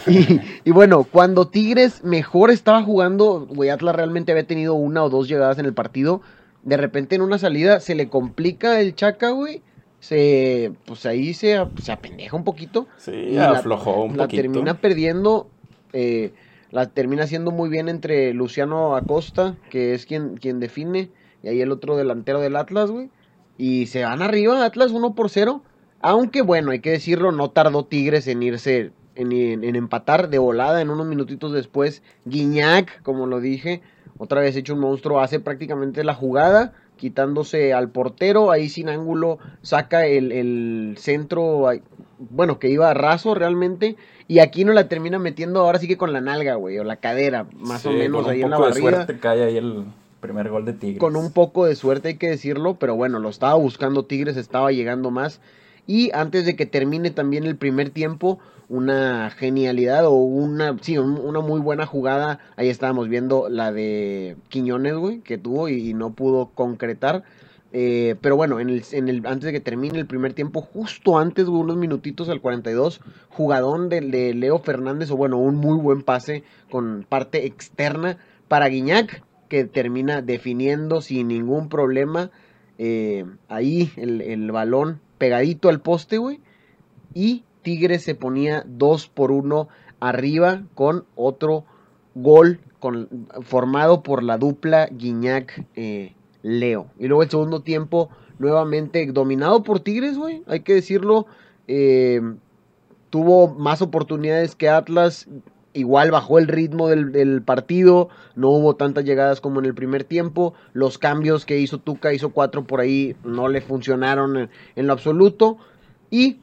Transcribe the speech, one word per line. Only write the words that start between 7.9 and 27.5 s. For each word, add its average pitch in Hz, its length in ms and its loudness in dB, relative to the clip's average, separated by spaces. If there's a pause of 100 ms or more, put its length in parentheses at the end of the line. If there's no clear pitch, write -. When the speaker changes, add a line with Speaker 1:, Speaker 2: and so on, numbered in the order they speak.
Speaker 1:
le 147 140 -2
complica 170 720 0
el 190 140 0
Chaca, 208 360 0
güey. 277 300 -6 (400)
Se, 131 720 2 (140)
pues, - 180 -14
ahí 131 300 -4
se 208 220 2
ap-, 180 220 -4
se - 140 -10
apendeja 98 420 -12
un 165 100 -6
poquito. 170 420 -6 (100)
Speaker 2:
Sí, - 160 -16
Speaker 1:
Y - 220 -8
la, 160 160 4
Speaker 2:
aflojó 110 540 0
un 110 120 -4
Speaker 1:
la 139 80 0
Speaker 2:
poquito. 131 200 -2
Speaker 1:
termina 135 360 -2
perdiendo, 185 680 0 (420)
eh, 117 400 -2 (380)
la 127 180 -2
termina 139 360 -2
haciendo 165 260 -4
muy 170 180 -2
bien 160 220 -4
entre 151 420 -2
Luciano 139 640 -2
Acosta, 170 600 -2 (140)
que 123 220 -2
es 123 140 -6
quien, 151 320 -8
quien 127 220 -6
define, 170 500 -6 (320)
y 107 60 -10
ahí 120 120 0
el 131 100 -2
otro 139 260 -2
delantero 135 440 -2
del 143 160 -2
Atlas, 202 340 -2
güey. 247 200 -10 (460)
Y 127 300 -2
se 123 160 -6
van 120 180 -4
arriba, 214 440 2
Atlas 240 260 2
uno 233 240 -2
por 214 160 -2
cero. 233 320 0 (380)
Aunque, 226 420 2
bueno, 160 300 2
hay 123 80 -4
que 156 100 -4
decirlo, 165 400 0
no 143 200 -2